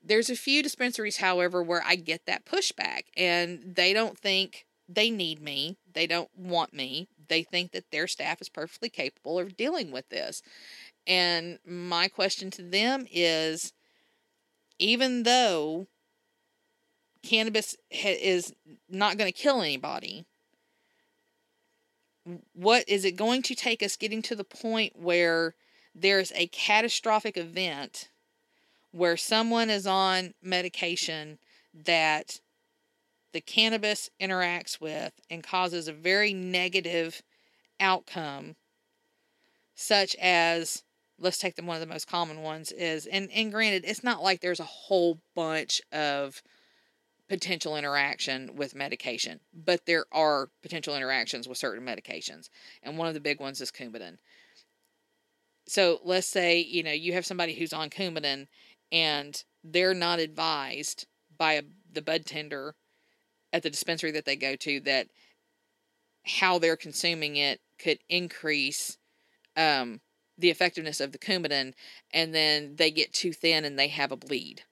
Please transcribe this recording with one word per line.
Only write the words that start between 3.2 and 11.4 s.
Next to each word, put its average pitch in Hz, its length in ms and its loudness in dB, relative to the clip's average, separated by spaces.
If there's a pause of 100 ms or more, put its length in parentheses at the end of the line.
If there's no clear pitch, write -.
they 185 180 4
don't 220 240 0
think 190 480 -2 (220)
they 214 220 2
need 165 320 -4
me. 147 360 -6 (140)
They 165 160 0
don't 170 280 0
want 175 380 -2
me. 139 340 -6 (200)
They 165 160 2
think 175 280 -4
that - 200 -10
their 160 160 -2
staff - 340 -4
is - 80 -12
perfectly 165 400 -10
capable 160 500 -4
of 185 180 -6
dealing 254 340 -2
with 127 180 -10
this. 76 320 -6 (680)
And 175 580 2